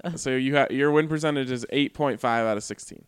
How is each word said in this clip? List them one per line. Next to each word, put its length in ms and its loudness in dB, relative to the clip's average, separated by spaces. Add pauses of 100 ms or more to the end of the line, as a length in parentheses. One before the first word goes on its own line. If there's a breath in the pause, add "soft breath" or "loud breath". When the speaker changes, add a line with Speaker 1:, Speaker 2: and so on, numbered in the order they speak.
Speaker 1:
<laughs> 120 -6
Speaker 2:
So 160 -4
you 240 2
ha-, 160 4
your 200 2
win 180 4
percentage 420 -2
is 200 -4
eight 220 2
point 280 -2
five 240 2
out 100 0
of 80 -6
sixteen. 440 -12